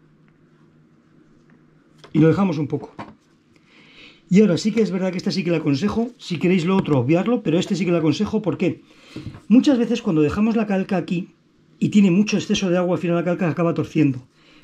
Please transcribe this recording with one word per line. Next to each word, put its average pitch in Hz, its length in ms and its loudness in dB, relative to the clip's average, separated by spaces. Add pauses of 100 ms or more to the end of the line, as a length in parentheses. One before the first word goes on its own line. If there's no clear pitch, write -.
(2000)
Y 160 80 2
lo 160 80 6
dejamos 165 300 0
un 143 100 -4
poco. - 260 -10 (1300)
Y 185 120 6
ahora 180 160 4
sí 214 160 -2
que 226 100 2
es 180 80 -2
verdad 185 200 -4
que 180 80 -6
esta 180 120 -4
sí 170 140 -4
que 175 60 -2
la 165 80 2
aconsejo. 202 600 -2
Si 160 200 -8
queréis 170 260 2
lo 190 120 2
otro, 147 220 0
obviarlo, 175 440 0
pero 160 160 0
este 175 180 -4
sí 165 80 -4
que 175 80 -2
la 175 60 2
aconsejo. 208 440 -2
¿Por 156 160 -4
qué? - 240 -2 (680)
Muchas 254 300 4
veces 233 240 -2
cuando 160 200 0
dejamos 208 340 0
la 220 100 -2
calca 190 300 -2
aquí - 340 -4 (480)
y - 100 0
tiene 202 220 6
mucho 208 260 2
exceso 196 320 -2
de 175 80 0
agua, 180 200 0
al - 40 -4
final 170 160 -2
la 170 80 -2
calca 165 240 -2
acaba 165 260 -2
torciendo. 143 520 -2 (380)